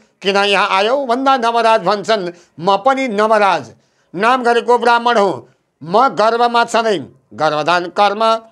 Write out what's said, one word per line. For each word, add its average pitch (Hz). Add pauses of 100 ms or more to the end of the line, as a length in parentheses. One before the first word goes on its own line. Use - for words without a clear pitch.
(220)
किन 196
यहाँ 202
आयौ?" 220
भन्दा 262
नवराज 226
भन्छन्, 190 (300)
म 196
पनि 262
नवराज 202 (440)
नाम 240
गरेको 233
ब्राह्मण 233
हुँ। 175 (280)
म 214
गर्भमा 233
छँदै 226 (340)
गर्भधान 151
कर्म 208 (100)